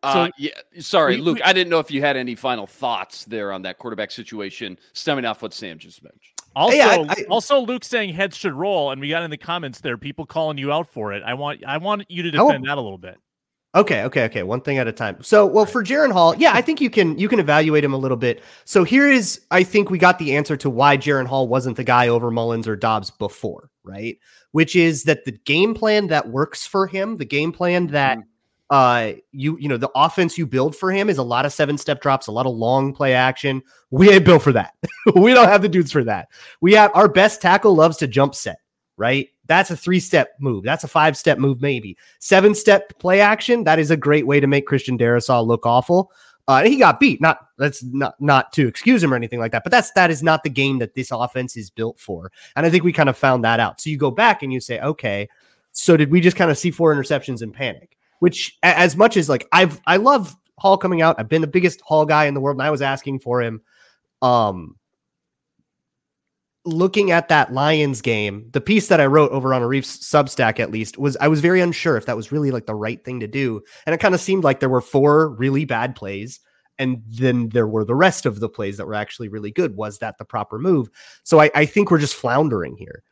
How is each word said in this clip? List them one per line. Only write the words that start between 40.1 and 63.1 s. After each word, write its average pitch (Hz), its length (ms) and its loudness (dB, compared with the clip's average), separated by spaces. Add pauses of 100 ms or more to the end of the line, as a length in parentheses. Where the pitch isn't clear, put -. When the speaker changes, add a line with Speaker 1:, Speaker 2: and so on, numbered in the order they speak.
Speaker 3:
move. 120 240 -4
That's 135 200 -4
a 156 40 -10
five-step 156 500 2
move, 131 240 -2
maybe. 120 340 -6 (220)
Seven-step 202 800 4
play 185 240 2
action, 214 440 2
that 160 120 4
is 156 140 0
a 165 60 2
great 147 280 0
way 143 140 2
to 139 80 2
make 139 180 0
Christian 127 320 -2
Darrisaw 120 480 2
look 117 220 -2
awful. 175 440 0 (360)
Uh, 135 160 4
and 202 40 6
he 269 120 2
got 190 200 6
beat. 262 220 2
Not, 160 160 2 (220)
that's 139 240 -4
not, 131 360 -6
not 143 340 2
to 143 140 0
excuse 220 360 0
him 143 100 0
or - 20 0
anything 120 240 -6
like 113 120 -4
that, 117 120 -4
but 180 80 -4
that's, 247 200 2
that 180 180 2
is 151 140 -4
not 160 180 2
the 156 80 -4
game 135 300 -2
that 117 160 -6
this 127 160 -8
offense 123 440 -6
is 104 140 -14
built 113 300 -8
for. 90 320 -14 (240)
And 151 100 0
I 165 60 2
think 175 120 4
we 175 80 2
kind 147 180 2
of 127 60 -2
found 127 280 2
that 117 160 2
out. 110 200 -2
So 156 120 -8
you 151 60 -6
go 139 120 0
back 208 320 2
and 135 100 -8
you 131 80 -4
say, 117 200 -8
"Okay, 107 500 -6 (420)
so - 240 2
did 151 140 2
we 170 100 4
just 180 160 4
kind 175 140 2
of 143 80 0
see 180 140 -4
four 160 240 2
interceptions 135 480 -4
and 104 100 -14
panic?" - 380 -10 (280)
Which, - 440 -2
a-, 170 140 4
as 170 180 2
much 220 220 4
as, 160 100 0
like, 139 240 0
I've, 170 340 2
I 170 120 2
love 226 380 2 (220)
Hall 196 200 2
coming 185 240 -2
out. 160 180 2
I've 110 80 -8
been 160 140 0
the 160 60 -2
biggest 180 340 -2
Hall 156 240 2
guy 151 200 2
in 143 80 -2
the 139 60 -4
world, 139 160 -2
and 131 80 -6
I 151 80 0
was 139 100 -2
asking 135 380 -4